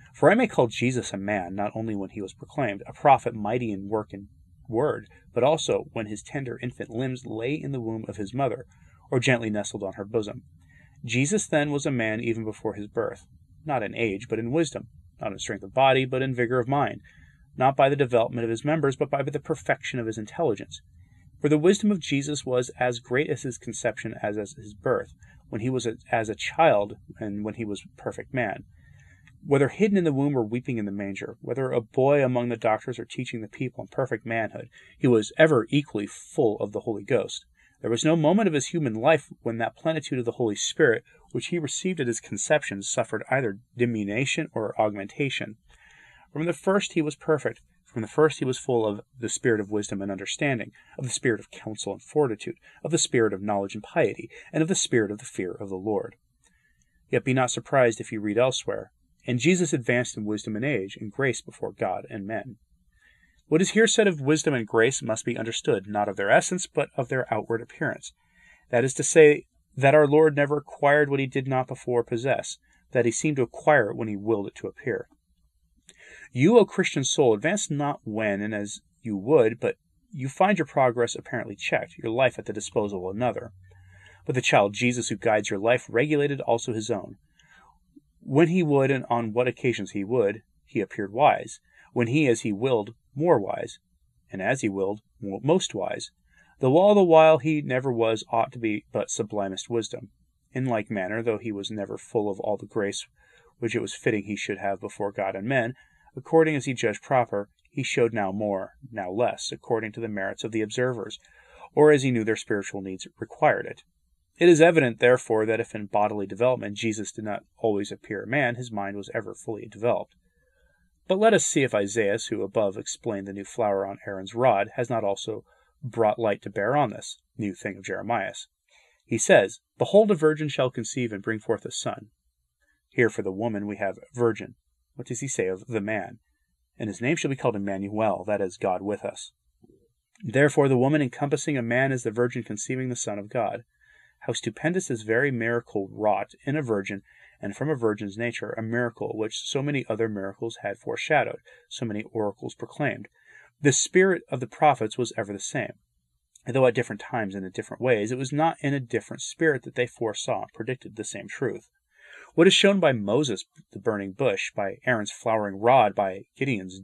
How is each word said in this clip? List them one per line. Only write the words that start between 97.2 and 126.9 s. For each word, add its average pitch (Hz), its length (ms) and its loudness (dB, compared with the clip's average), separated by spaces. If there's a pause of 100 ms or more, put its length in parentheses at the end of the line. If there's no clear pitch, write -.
he 151 240 0
never 131 320 -2
was 113 360 0
aught 117 240 0
to 123 60 -14
be 107 320 -2
but 104 180 -2
sublimest 101 600 -6
wisdom. 117 400 -6 (420)
In 127 140 -4
like 110 240 -2
manner, 104 320 -4
though 113 160 -2
he 113 140 -8
was 98 200 -8
never 104 260 -8
full 104 320 -4
of 98 100 -6
all 104 180 -4
the - 80 -14
grace 101 420 -4 (520)
which 117 160 -4
it 107 60 0
was 104 120 -8
fitting 107 300 -2
he 104 120 -8
should 98 220 -6
have 98 240 -4
before 101 300 -6
God 98 240 -4
and 98 120 -8
men, 127 280 0 (400)
according 156 400 4
as 131 100 -4
he 135 80 -2
judged 110 300 -2
proper, 117 460 0 (200)
he 131 140 -6
showed 117 300 2
now 101 180 -2
more, 101 420 -4 (180)
now 95 200 -6
less, 110 400 -2
according 113 420 -4
to 120 60 -12
the 113 80 -6
merits 98 360 -6
of 113 80 -8
the 113 100 0
observers, 117 580 -4 (540)
or 151 180 8
as 135 120 6
he 135 80 2
knew 113 120 2
their 110 120 0
spiritual 101 460 -4
needs 92 260 -10 (120)
required 110 460 0
it. - 180 -14 (540)
It 170 120 6
is 160 120 8
evident, 156 380 6
therefore, 120 460 4
that 113 160 2
if - 120 -10
in 107 120 -8
bodily 104 400 0
development 104 520 0
Jesus 110 340 -4
did 107 120 -10
not 107 200 -6 (140)
always 104 340 -2
appear 101 320 -8
a 101 40 -12
man, 123 280 0
his 120 160 -12
mind 101 260 -6
was 98 160 -12
ever 101 200 -8
fully 110 340 -10
developed. 107 480 -4 (920)
But 190 120 0
let 226 140 6
us - 120 2
see 143 180 0
if 120 120 0
Isaiah, 101 420 0 (120)
who 104 140 -4
above 98 340 -2
explained 101 500 -8
the 98 60 -10
new 98 120 -10
flower 101 400 -2
on 98 220 -10
Aaron's 95 260 -10
rod, 110 420 2
has 123 140 -4
not 113 140 -2
also 107 420 -6 (380)
brought 110 340 2
light 107 240 0
to - 80 -12
bear 107 260 -2
on 139 140 2
this - 300 -12 (180)